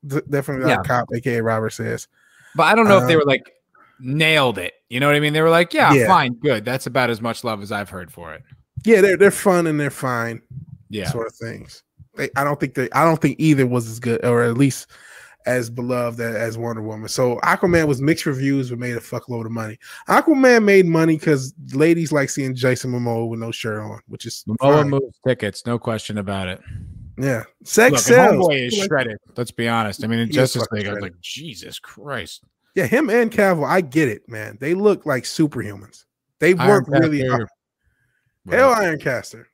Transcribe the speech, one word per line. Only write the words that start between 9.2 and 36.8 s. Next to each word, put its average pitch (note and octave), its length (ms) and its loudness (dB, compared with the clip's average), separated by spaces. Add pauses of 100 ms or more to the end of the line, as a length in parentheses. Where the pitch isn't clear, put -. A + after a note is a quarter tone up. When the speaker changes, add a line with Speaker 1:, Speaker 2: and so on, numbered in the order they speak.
Speaker 1:
fun F3 380 2
and D3+ 120 -2
they're C#3+ 120 -4
fine. A#2 500 -6 (480)
Speaker 2:
Yeah. G2+ 220 -6
Speaker 1:
Sort A2+ 160 -8
of - 80 -18
things. - 480 -16 (320)
They, C#3 200 -6
I C3+ 80 0
don't C#3+ 160 -2
think C#3 140 -4
they, B2+ 180 -4
I C#3+ 140 2
don't D#3+ 160 2
think C#3+ 180 0
either C#3 280 4
was A#2+ 200 -2
as A2+ 120 -12
good, A#2 260 -2
or A#2+ 160 2
at A#2 160 0
least C#3 300 0 (580)
as A#2+ 240 -2
beloved A#2+ 500 -6
a-, A#2 200 -6
as A2+ 180 -6
Wonder A#2 240 -8
Woman. G#2+ 260 -12
So B2 360 -2
Aquaman E3+ 440 2
was C3+ 140 -2
mixed D#3 240 0
reviews, C3+ 460 -2
but A#2+ 80 -8
made B2 160 -6
a A#2 40 -6
fuckload A#2 460 -10
of A2 60 -10
money. A2 260 -8 (300)
Aquaman C4 560 4
made G3 240 6
money D#3+ 320 2
'cause C#3 340 -2 (200)
ladies D#3+ 380 2
like C#3+ 200 0
seeing C3 240 -6
Jason B2+ 360 -2
Momoa A#2 380 -4
with A2+ 100 -8
no A2+ 120 -8
shirt G#2+ 300 -8
on, G#2+ 260 -12
which G#2+ 180 -16
is - 220 -14
Speaker 2:
Momoa C#3 340 4
Speaker 1:
fine. C#3+ 80 0
Speaker 2:
moves C3+ 380 -4
tickets, A2+ 400 -4
no A#2+ 100 -4
question G#2+ 400 -6
about G2 300 -6
it. F#2 120 -8 (600)
Speaker 1:
Yeah. C3 240 -2 (200)
Sex A#3 280 4
Speaker 2:
Look, C3 100 2
Speaker 1:
sells. A#3+ 460 6
Speaker 2:
Homeboy C3+ 200 0
is A#2+ 60 -4
Speaker 1:
People G3+ 100 -2
like G3 60 -4
Speaker 2:
shredded. B2 280 -2 (200)
Let's B2 140 -6
be A#2 160 -4
honest. A2 360 -2
I A2 40 -6
mean, A2+ 120 0
in A#2 80 -2
Speaker 1:
He G2+ 40 -6
is G2 40 -4
Speaker 2:
Justice B2+ 280 2
Speaker 1:
fucking G#2+ 140 -6
Speaker 2:
League, G2+ 100 -6
I - 40 -6
was G#2 80 -8
Speaker 1:
shredded. F#2+ 160 -10
Speaker 2:
like, F2 60 -20
"Jesus B2 560 -16
Christ." - 680 -14 (320)
Speaker 1:
Yeah, F#3 100 0
him B3 240 0
and A3+ 220 2
Cavill, F3 360 2
I F3+ 140 2
get D3 280 0
it, G#2+ 200 -10
man. G#2+ 320 -12
They D3+ 120 -2
look G3 320 0
like C3 180 -2
superhumans. G#2 840 -4 (340)
They E3 140 4
work C3+ 340 4